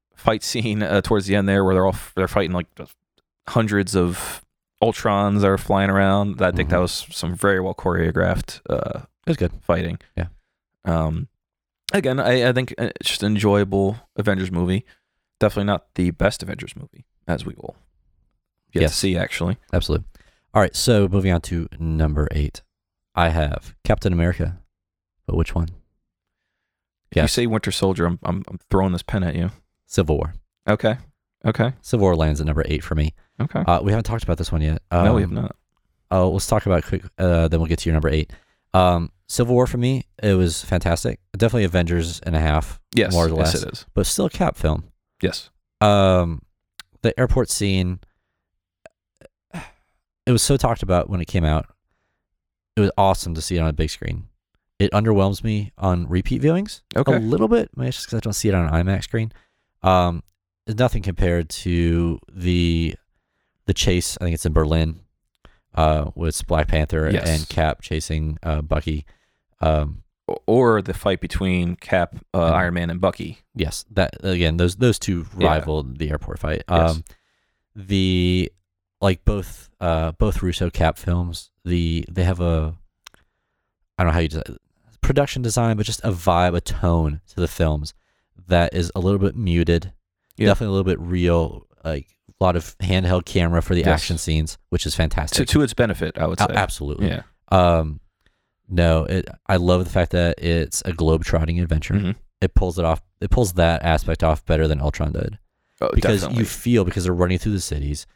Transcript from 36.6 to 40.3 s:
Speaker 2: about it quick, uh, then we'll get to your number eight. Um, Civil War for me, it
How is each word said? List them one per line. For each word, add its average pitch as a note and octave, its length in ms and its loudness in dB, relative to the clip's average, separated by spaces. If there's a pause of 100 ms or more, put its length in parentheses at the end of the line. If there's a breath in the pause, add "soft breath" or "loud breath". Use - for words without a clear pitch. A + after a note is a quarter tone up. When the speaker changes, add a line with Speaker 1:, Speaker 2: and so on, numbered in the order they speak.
Speaker 2:
about F#2 120 4
it - 60 -2
quick, - 180 -4 (140)
uh, E2+ 300 4
then D#2+ 120 2
we'll D#2+ 80 0
get D#2+ 120 0
to - 100 -2
your D#2+ 40 2
number D#2 160 2
eight. D2+ 220 0 (440 soft breath)
Um, F2+ 360 2 (160)
Civil B2 280 0
War B2 120 4
for B2 120 -4
me, B2+ 260 -2 (160)
it G2+ 140 2